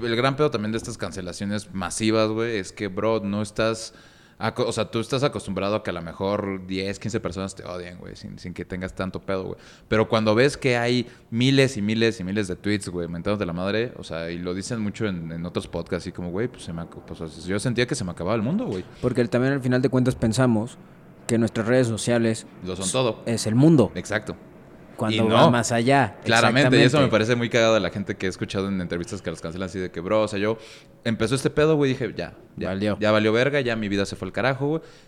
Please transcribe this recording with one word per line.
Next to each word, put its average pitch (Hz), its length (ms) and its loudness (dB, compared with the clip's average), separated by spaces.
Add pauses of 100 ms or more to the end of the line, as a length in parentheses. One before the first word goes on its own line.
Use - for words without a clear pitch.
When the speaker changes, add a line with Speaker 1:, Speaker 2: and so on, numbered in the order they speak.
Speaker 1:
el 117 140 -2
gran 135 180 2
pedo 147 160 2
también 107 220 -2
de 113 60 -2
estas 110 200 -8
cancelaciones 95 760 -6
masivas, 110 580 2
güey, 113 260 -2
es 95 160 -6
que, 104 160 -6
bro, 104 320 0
no 101 220 -2
estás 110 520 -4 (440)
aco-, 113 280 -2
o 113 60 -2
sea, 107 180 -2
tú 113 80 -4
estás 120 240 -2
acostumbrado 101 540 -2
a 104 80 -4
que 101 60 -4
a - 20 -6
lo 85 100 -8
mejor 95 640 -4
diez, 95 320 -4
quince 110 220 -4
personas 95 340 -6
te - 100 -14
odien, 90 340 -12
güey, 101 180 -14
sin, 98 240 -14
sin 87 140 -12
que 90 100 -10
tengas 92 280 -8
tanto 92 280 -6
pedo, 95 240 -4
güey. 92 120 -8 (300)
Pero 110 220 2
cuando 110 260 4
ves 131 220 4
que 123 200 0
hay 120 300 2 (240)
miles 131 460 4
y 101 60 -2
miles 110 360 2
y 90 60 -8
miles 98 240 -2
de 90 80 -4
tweets, 104 320 -2
güey, 87 180 -4
mentándote 87 400 -2
la 82 60 -4
madre, 101 460 -2
o - 40 -14
sea, 82 300 -6
y 87 60 -6
lo 90 140 -4
dicen 98 280 -6
mucho 107 260 -4
en, 85 240 -4
en 85 160 -6
otros 90 220 -6
podcasts, 85 380 -6
así 87 60 -8
como, 87 200 -8
güey, 110 160 -2
pues, - 160 -14
se 92 80 -10
me 85 100 -8
ac-, - 240 -16
pues, 85 140 -14
o 82 80 -8
sea, 80 180 -14
yo 98 140 -2
sentía 123 260 0
que 151 80 -6
se 117 80 -6
me 90 80 -4
acababa 85 240 -4
el 113 80 0
mundo, 196 240 -2
güey. 95 180 -6 (160)
Speaker 2:
Porque 127 200 0
el, 120 80 0
también 131 240 0
al 143 80 -2
final 127 200 2
de 131 100 0
cuentas 127 260 2
pensamos 117 600 2 (520)
que 117 100 2
nuestras 113 300 0
redes 127 180 4
sociales 113 600 0 (200)
Speaker 1:
Lo 92 80 -4
son 92 120 -6
Speaker 2:
s-, 92 60 -2
Speaker 1:
todo. 123 340 0
Speaker 2:
es 113 200 -2
el 110 80 0
mundo. 135 400 8
Speaker 1:
Exacto. 92 400 -4 (600)
Speaker 2:
Cuando 110 300 0
Speaker 1:
Y 110 60 4
Speaker 2:
va 117 100 6
Speaker 1:
no. 156 100 8
Speaker 2:
más 120 220 2
allá. 120 500 4
Speaker 1:
Claramente, 117 380 4
y - 60 6
eso 127 100 6
me 117 80 8
Speaker 2:
Exactamente. 127 260 4
Speaker 1:
parece 110 240 4
muy 120 140 0
cagado 113 260 6
de 107 60 4
la 87 100 0
gente 101 240 -6
que 95 120 -4
he - 20 0
escuchado 95 400 -4
en 98 120 -2
entrevistas 87 420 -6
que 87 80 -6
las 80 100 -10
cancelan 90 280 -6
así 92 120 -8
de 90 100 -6
que, 85 100 -10
bro, 104 220 2
o 107 60 0
sea, 104 100 -4
yo 107 200 0 (440)
empezó 113 320 0
este - 160 0
pedo, 156 260 4
güey, 139 160 2
dije, 113 220 -4
ya, 85 200 -8 (220)
ya, 85 120 -6
Speaker 2:
Valió. 98 320 -2
Speaker 1:
ya 104 100 4
valió 107 220 4
verga, 139 300 2
ya 120 120 -2
mi 110 140 -4
vida 98 160 2
se - 120 -6
fue 95 120 -8
al 90 40 -10
carajo, 131 360 -2
güey. 160 140 -2 (240)